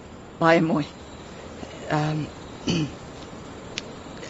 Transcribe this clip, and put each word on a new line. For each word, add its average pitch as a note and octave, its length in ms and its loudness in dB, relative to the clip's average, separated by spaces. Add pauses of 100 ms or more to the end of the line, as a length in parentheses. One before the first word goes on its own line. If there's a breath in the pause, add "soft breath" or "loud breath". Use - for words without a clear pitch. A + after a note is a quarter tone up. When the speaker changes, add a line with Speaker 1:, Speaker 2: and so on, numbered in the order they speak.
(380)
Speaker 1:
Baie E3 220 10
mooi. D#3+ 260 4 (1000)
Speaker 2:
Ehm, D3+ 360 2 (400)
<clears throat> D#3+ 240 4 (1400)